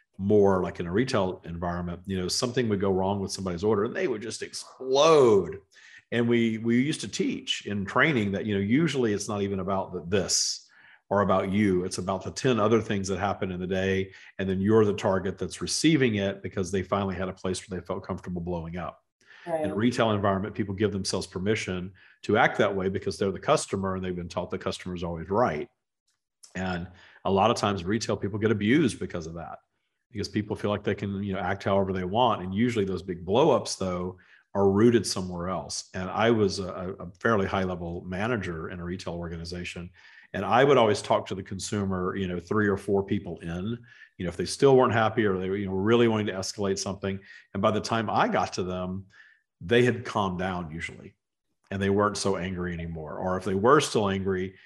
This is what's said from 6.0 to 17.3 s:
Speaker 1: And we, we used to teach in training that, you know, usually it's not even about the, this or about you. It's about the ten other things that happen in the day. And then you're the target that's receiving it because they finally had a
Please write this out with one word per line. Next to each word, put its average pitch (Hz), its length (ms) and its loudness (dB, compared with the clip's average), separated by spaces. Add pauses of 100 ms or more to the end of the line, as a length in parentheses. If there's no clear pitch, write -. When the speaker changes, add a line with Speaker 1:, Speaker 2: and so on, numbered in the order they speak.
Speaker 1:
And 117 180 0
we, 117 300 2
we 117 240 2
used 147 180 -2
to - 80 -8
teach - 580 -4
in 101 200 -4
training 123 460 2
that, 95 120 -4
you 104 100 -2
know, 98 60 0
usually 123 540 2
it's 98 140 -6
not 104 120 -4
even 98 200 -2
about 95 340 -4
the, 82 120 -8
this - 600 -2 (400)
or 101 140 2
about 98 280 2
you. 95 340 2
It's 92 140 -6
about 95 260 -4
the 95 60 -8
ten 117 300 0
other 110 220 4
things 98 260 -4
that 95 100 -2
happen 95 320 -2
in 90 100 -6
the 92 60 -4
day. 95 460 0 (260)
And 95 100 -4
then 95 120 0
you're 107 240 6
the 101 80 4
target 95 460 0
that's - 240 -8
receiving 131 540 2
it 98 260 -2
because 90 280 -6
they 95 120 -2
finally 98 320 -2
had 92 140 -4
a 90 40 -6